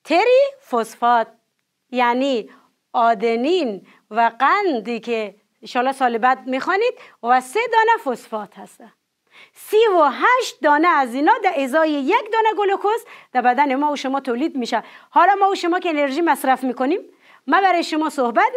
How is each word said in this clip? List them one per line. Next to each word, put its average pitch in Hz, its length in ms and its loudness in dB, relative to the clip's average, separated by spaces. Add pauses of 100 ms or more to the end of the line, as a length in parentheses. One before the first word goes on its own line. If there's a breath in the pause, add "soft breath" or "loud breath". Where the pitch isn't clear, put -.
تری 453 360 4 (300)
فسفات، 233 560 0 (640)
یعنی 247 600 -2 (420 loud breath)
آدنین 233 960 -2 (240 soft breath)
و 226 280 0
قندی 262 640 0
که 220 340 -6 (280)
انشالله 254 300 -4
سال 254 260 -2
بعد 254 280 0
می‌خوانید 349 480 -2 (280 loud breath)
و 247 180 2
سه 254 200 -4 (120)
دانه 440 440 0
فسفات 208 420 -12
هسته. 202 340 -20 (600 soft breath)
سی - 340 2
و 359 160 4
هشت 359 600 0
دانه 302 260 4
از 269 260 0
اینا 294 180 2 (120)
در 370 120 0
ازای 285 340 0
یک 302 420 -2
دانه 440 260 2
گلوکوز 403 460 -2 (280 loud breath)
در 247 100 0
بدن 254 320 2
ما 294 180 -2
و 285 40 -4
شما 269 240 -4
تولید 269 360 -4
می‌شه. 233 260 -4 (280 loud breath)
حالا 349 240 4
ما 392 160 2
و 392 40 -2
شما 359 240 -2
که 359 100 -6
انرژی 294 320 -2
مصرف 269 440 0
می‌کنیم، 262 360 -2 (460 soft breath)
من 320 140 2
برای 359 240 2
شما 311 260 -4
صحبت 294 460 0